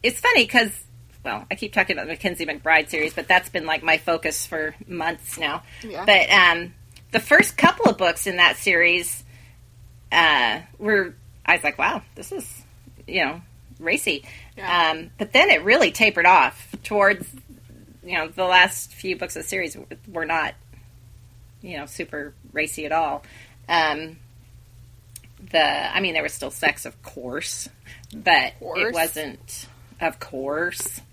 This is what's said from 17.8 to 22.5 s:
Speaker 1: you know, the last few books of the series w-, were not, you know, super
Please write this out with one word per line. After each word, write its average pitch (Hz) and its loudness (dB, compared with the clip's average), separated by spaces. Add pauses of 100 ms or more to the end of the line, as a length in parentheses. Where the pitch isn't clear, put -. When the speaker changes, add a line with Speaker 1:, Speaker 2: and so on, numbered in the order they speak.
Speaker 1:
you 175 -12
know, 160 -4
the 180 -4
last 180 4
few 185 -6
books - -10
of 160 -10
the - -10
series 180 -6
w-, 139 -18 (100)
were 170 -6
not, 160 -2 (1040)
you 180 -14
know, 147 -12
super 147 -12 (200)